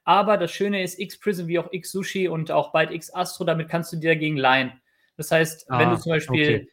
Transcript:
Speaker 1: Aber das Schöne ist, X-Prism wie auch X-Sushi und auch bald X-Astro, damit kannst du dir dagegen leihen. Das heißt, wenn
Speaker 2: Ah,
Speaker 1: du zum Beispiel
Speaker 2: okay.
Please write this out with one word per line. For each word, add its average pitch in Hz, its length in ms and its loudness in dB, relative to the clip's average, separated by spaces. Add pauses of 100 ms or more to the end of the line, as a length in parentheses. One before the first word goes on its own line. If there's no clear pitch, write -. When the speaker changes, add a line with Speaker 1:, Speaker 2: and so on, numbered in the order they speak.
Speaker 1:
Aber 202 320 4
das 175 160 0
Schöne 202 300 -2
ist, 175 160 -6
X-Prism 180 480 -4
wie 165 120 0
auch 170 140 -6
X-Sushi 185 560 -4
und 160 220 -4
auch 151 220 0
bald 160 180 2
X-Astro, 180 540 -6
damit 160 240 -2
kannst 170 240 -4
du 170 40 -6
dir 160 180 0
dagegen 156 220 -2
leihen. 131 440 2 (360)
Das 151 140 -6
heißt, 160 380 0
wenn 127 100 -2
Speaker 2:
Ah, 160 120 6
Speaker 1:
du 170 60 2
zum - 160 -4
Beispiel 151 460 2
Speaker 2:
okay. - 140 -10